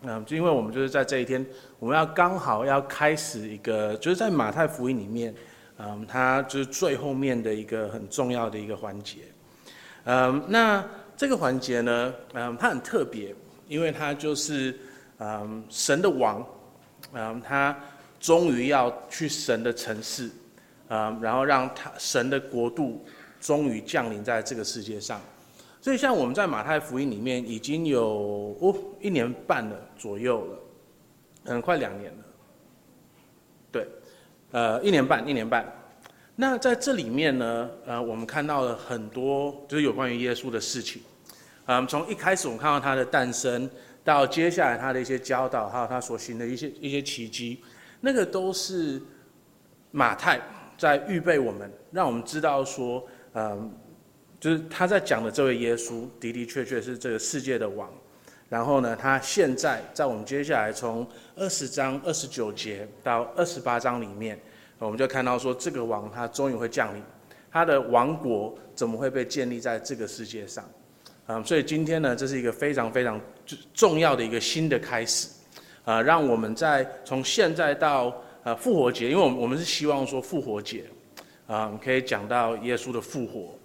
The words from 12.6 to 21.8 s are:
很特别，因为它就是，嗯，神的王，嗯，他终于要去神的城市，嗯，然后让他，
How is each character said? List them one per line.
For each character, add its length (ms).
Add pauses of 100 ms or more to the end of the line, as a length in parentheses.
很 100
特 240
别， 300 (340)
因 100
为 140
它 220
就 200
是， 400 (440)
嗯， 500
神 320
的 80
王， 340 (680)
嗯， 300
他 360 (400)
终 320
于 180
要 220 (200)
去 180
神 340
的 80
城 320
市， 280 (580)
嗯， 320
然 140
后 100
让 300
他， 240